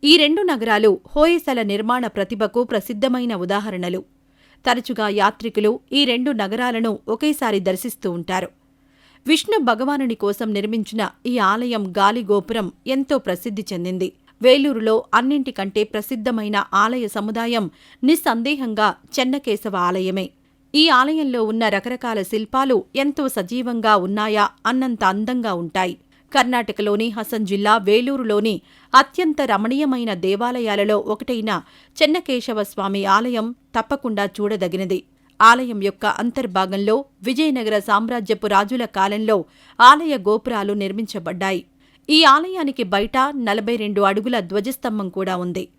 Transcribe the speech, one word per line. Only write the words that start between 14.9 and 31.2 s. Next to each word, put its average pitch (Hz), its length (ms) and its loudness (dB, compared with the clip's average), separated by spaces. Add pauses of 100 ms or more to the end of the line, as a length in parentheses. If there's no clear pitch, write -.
అన్నింటికంటే 240 680 0
ప్రసిద్ధమైన 214 800 -4 (100)
ఆలయ 220 340 2
సముదాయం 220 580 -2 (360)
నిస్సందేహంగా 247 840 0 (260)
చెన్నకేశవ 254 640 -2
ఆలయమే. 185 500 -2 (480)
ఈ 311 140 6
ఆలయంలో 277 560 2
ఉన్న 220 240 0
రకరకాల 220 540 -4
శిల్పాలు 226 540 0 (200)
ఎంతో 277 320 -2
సజీవంగా 233 680 -2
ఉన్నాయా 208 480 -2 (220)
అన్నంత 247 380 -2
అందంగా 214 500 -2
ఉంటాయి. 180 420 -4 (360)
కర్ణాటకలోని 226 760 -2
హసన్ 220 380 -6
జిల్లా 202 300 2
వేలూరులోని 220 800 0 (400)
అత్యంత 302 480 4
రమణీయమైన 240 720 0
దేవాలయాలలో 208 840 0
ఒకటైన 220 520 -4 (460)